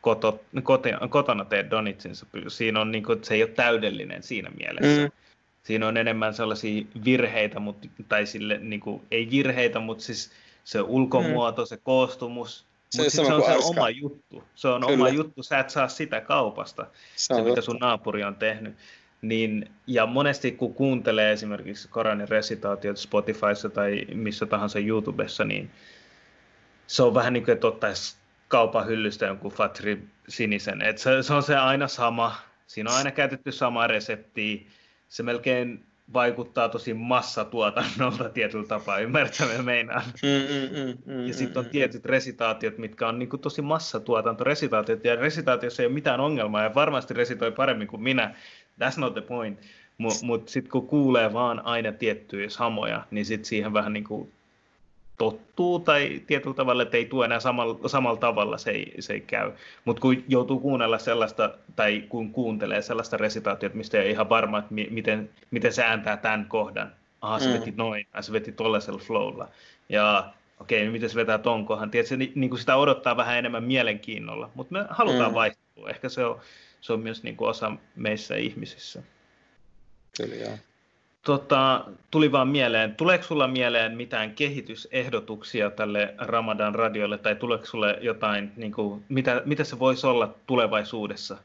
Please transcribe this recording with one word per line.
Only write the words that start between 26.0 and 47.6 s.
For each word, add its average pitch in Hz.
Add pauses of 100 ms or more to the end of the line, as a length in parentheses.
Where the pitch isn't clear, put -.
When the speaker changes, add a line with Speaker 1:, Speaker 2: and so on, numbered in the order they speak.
Speaker 1:
se -
on 120
vähän 123
niin 117
kuin, 120
että 113
ottaisi 107 (320)
kaupan 113
hyllystä 110
jonkun 98
Fatri 101 (240)
sinisen. 104
Et 107
se, 131
se 147
on 143
se 143
aina 135
sama. 117 (320)
Siinä 110
on 127
aina 139
käytetty 135
samaa 120
reseptiä. 107 (520)
Se -
melkein 120 (300)
vaikuttaa 120
tosi 113
massatuotannolta 113
tietyllä 110
tapaa, 101
ymmärrätkö, 131
mitä 120
meinaan? 120
Speaker 2:
Mm, 127
mm, 139
mm, 127
mm, 123
Speaker 1:
Ja 123
sit 127
on 127
Speaker 2:
mm, 120
mm. -
Speaker 1:
tietyt 123
resitaatiot, 113
mitkä 113
on 117
niinku 127
tosi 143
massatuotantoresitaatiot, 117
ja 120
resitaatiossa 131
ei 123
ole 127
mitään 143
ongelmaa, 110
ja 110
varmasti 139
resitoi 117
paremmin 117